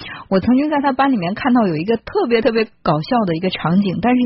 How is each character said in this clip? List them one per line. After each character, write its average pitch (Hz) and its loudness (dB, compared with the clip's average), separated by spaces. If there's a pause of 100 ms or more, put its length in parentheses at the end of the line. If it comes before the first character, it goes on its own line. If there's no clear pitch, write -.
(280)
我 190 2
曾 240 2
经 294 0
在 302 0
他 285 0
班 269 0
里 254 0
面 180 -4
看 247 0
到 240 4
有 160 -2
一 156 -4
个 226 0
特 381 -4
别 226 2
特 262 2
别 220 0 (160)
搞 156 0
笑 240 -2
的 170 -2
一 - -4
个 185 -4
场 175 0
景， 185 0
但 240 2
是 247 2